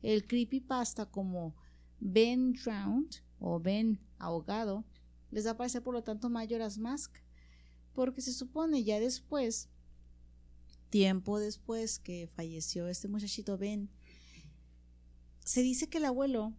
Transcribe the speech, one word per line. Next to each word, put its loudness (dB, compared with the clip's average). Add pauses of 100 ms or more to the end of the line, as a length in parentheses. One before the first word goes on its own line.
el 4
creepypasta 0
como -4 (440)
Ben 6
Drowned 0 (300)
o 0
Ben 2 (180)
Ahogado, -2 (460)
les -2
va 2
a -2
aparecer, -2
por -4
lo -2
tanto, -2
Majora's -2
Mask, -4 (800)
porque 0
se -4
supone 0
ya 2
después, -2 (1200)
tiempo 4
después -4
que -8
falleció -6
este -6
muchachito -4
Ben, -4 (1500)
se 4
dice 2
que -2
el 2
abuelo 0